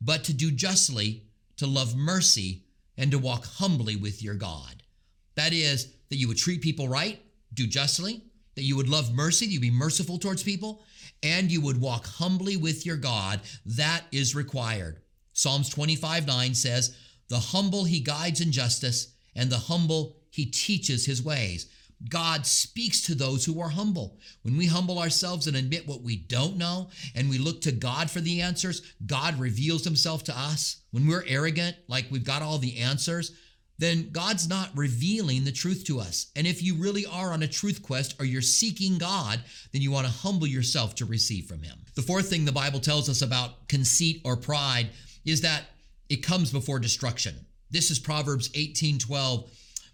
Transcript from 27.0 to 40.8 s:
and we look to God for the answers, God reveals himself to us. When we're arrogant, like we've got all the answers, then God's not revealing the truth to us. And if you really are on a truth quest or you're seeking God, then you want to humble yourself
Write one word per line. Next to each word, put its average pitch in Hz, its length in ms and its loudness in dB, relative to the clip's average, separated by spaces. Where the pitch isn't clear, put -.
and 135 160 2
we 131 80 2
look 165 240 -2
to 147 100 2
God 127 380 -2
for 180 100 -4
the 170 220 0
answers, 180 400 -2
God 143 320 0
reveals 131 460 0
himself 160 400 0
to 123 120 -6
us. 147 420 -2
When 131 160 4
we're 175 200 4
arrogant, 160 500 0
like 123 240 -4
we've 131 140 -2
got 135 180 -2
all 156 160 -2
the 123 200 -2
answers, 143 520 0
then 165 320 2
God's 180 360 -2
not 190 300 -2
revealing 143 680 2
the 139 60 0
truth 185 340 -2
to 139 140 -2
us. 90 280 -4
And 151 100 2
if 175 160 0
you 180 120 2
really 202 320 0
are 180 260 -4
on 160 100 0
a 151 60 0
truth - 340 -2
quest 131 360 -4
or 139 80 -2
you're 127 160 0
seeking 190 560 2
God, 156 440 0
then 139 80 0
you 139 100 2
want 135 160 2
to 123 60 0
humble 185 340 0
yourself 127 500 0